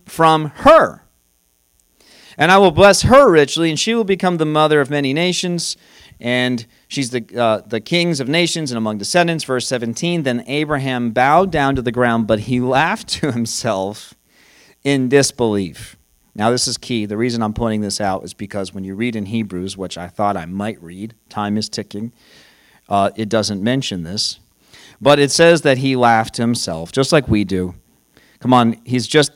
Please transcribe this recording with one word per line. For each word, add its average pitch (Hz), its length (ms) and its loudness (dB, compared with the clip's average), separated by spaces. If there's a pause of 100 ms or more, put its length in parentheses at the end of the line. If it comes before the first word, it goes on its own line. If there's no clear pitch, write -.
from 156 500 2
her. 277 460 4 (1300)
And 165 160 2
I 190 60 8
will 196 140 6
bless 190 320 6
her 262 260 8
richly, 165 400 4
and 151 100 -4
she 220 140 -2
will 233 100 2
become 185 340 0
the 156 60 0
mother 151 380 2
of 131 80 -2
many 143 240 -2
nations. 175 640 -4 (420)
And 123 460 -2 (220)
she's 131 240 -6
the, 123 120 -4 (140)
uh, 110 300 0
the 113 120 -4
kings 170 400 -2
of 123 80 -6
nations 160 440 -2
and 117 80 -6
among 107 180 -4
descendants." 165 460 -2
Verse 127 240 -4
seventeen, 135 560 -4
"Then 120 240 -4
Abraham 135 640 -4
bowed 147 400 2
down 139 240 0
to 127 80 -4
the 120 80 -2
ground, 117 340 0
but 110 140 0
he 123 200 -2
laughed 139 500 -2
to - 220 -4
himself 110 840 -6 (680)
in 135 260 0
disbelief." 110 840 0 (380)
Now, 104 160 0
this 123 180 -2
is 120 80 -8
key. 113 300 -6
The 104 120 -8
reason 117 260 -2
I'm 107 100 -4
pointing 110 280 -4
this 101 200 -6
out 95 220 -4
is 92 100 -16
because 98 400 -12
when 98 100 -12
you 95 120 -12
read 117 200 -6
in 104 120 -8
Hebrews, 98 500 -6
which 92 180 -10
I 87 120 -12
thought 101 280 -4
I 82 120 -10
might 98 340 -8
read, 90 320 -16 (160)
time 104 260 -6
is 107 140 -4
ticking, 107 440 -12 (760)
uh, 98 260 0
it 110 140 -6
doesn't 104 320 -2
mention 117 400 -4
this, 87 380 -8 (600)
but 143 200 6
it 143 100 4
says 165 320 6
that 135 160 2
he 135 180 0
laughed 117 420 2
to 120 40 -4
himself, 117 500 -4
just 135 200 0
like 151 160 2
we 107 160 2
do. 92 320 -4 (640)
Come 123 140 0
on, 117 300 4
he's 120 240 -4
just, 151 280 2